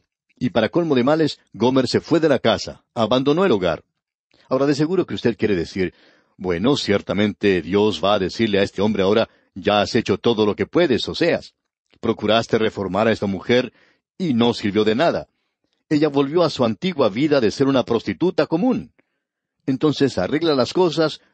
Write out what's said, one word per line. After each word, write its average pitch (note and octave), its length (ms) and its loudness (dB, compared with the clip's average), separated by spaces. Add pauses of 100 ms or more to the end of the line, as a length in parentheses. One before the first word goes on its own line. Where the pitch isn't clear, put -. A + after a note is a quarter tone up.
(360)
Y - 140 -6
para A2 180 0
colmo E3 260 0
de B2 80 4
males, D3+ 380 0 (120)
Gomer B2+ 360 0
se G#2 120 0
fue D#3+ 200 0
de D#3 80 2
la C3 100 2
casa, - 460 -2 (100)
abandonó C3 500 0
el F#3+ 60 2
hogar. F2+ 320 0 (680)
Ahora, C3 180 0
de D3 100 2
seguro D#3+ 300 0
que - 80 -8
usted A2 220 -2
quiere G#2+ 200 0
decir, F2 360 -4 (460)
Bueno, F#2 380 0
ciertamente G2 880 0
Dios F#2 400 0
va G2 120 2
a G#2 60 0
decirle G2 400 0
a - 20 2
este F#2+ 180 -4
hombre G2+ 220 0
ahora, G#2 260 0 (280)
"Ya G2 240 0
has G2 160 -2
hecho G#2+ 220 0
todo G#2+ 280 0
lo G2 80 -2
que F#2+ 120 -4
puedes, D3 420 0
Oseas. C3 460 -4 (460)
Procuraste A2 580 0
reformar G#2 500 -2
a A2 40 2
esta G#2 140 -4
mujer A2+ 460 -2 (440)
y E3 180 -2
no A#2 200 2
sirvió G#2 300 0
de G#2+ 100 2
nada. B2 320 -2 (640)
Ella D3+ 200 2
volvió C#3+ 360 2
a D3 60 0
su C3 140 -2
antigua B2 440 0
vida C#3 320 2
de G#2+ 100 2
ser C3+ 160 0
una C3+ 180 2
prostituta B2+ 640 -2
común. F3 460 -2 (720)
Entonces C3+ 500 0
arregla D3 380 0
las A#2+ 180 0
cosas, D#3+ 480 0 (120)